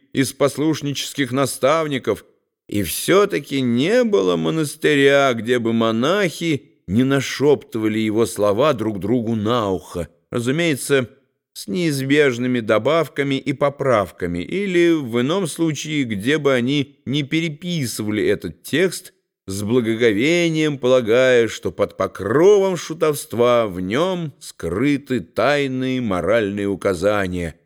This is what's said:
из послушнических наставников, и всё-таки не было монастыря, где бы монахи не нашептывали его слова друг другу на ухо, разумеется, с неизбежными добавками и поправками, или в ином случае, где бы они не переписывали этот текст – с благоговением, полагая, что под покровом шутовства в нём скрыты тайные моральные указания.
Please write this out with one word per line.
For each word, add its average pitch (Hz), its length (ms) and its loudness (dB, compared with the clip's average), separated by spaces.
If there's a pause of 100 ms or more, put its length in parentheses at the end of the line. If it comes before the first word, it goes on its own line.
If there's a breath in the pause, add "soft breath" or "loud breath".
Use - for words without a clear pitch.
(120)
из 135 220 -2
послушнических 143 960 -2
наставников, 139 960 -2 (420)
и 101 160 -2
всё-таки 156 760 0
не 139 420 2
было 196 340 2
монастыря, 147 960 2
где 117 260 0
бы 117 140 0
монахи 143 1120 -2
не 110 160 2
нашептывали 127 960 0
его 110 260 0
слова 107 480 2
друг 107 260 -4
другу 113 360 -2
на 107 360 0
ухо, 85 360 -6 (240)
разумеется, 135 760 0 (440)
с - 140 -16
неизбежными 135 920 0
добавками 139 760 0
и 135 160 -4
поправками, 117 880 0
или 170 540 2
в 123 260 -2
ином 160 280 0
случае, 151 580 -4
где 113 320 -2
бы 143 160 0
они 131 520 -2
не 143 180 -2
переписывали 143 1000 -4
этот 92 380 -2
текст – - 500 -2 (340)
с 98 160 -8
благоговением, 127 1120 2
полагая, 123 720 4
что 98 240 -8
под - 240 -2
покровом 165 800 2
шутовства 123 920 0
в 90 140 -6
нём 160 580 -2
скрыты 123 800 -2
тайные 127 800 -2
моральные 101 680 0
указания. 92 1000 -2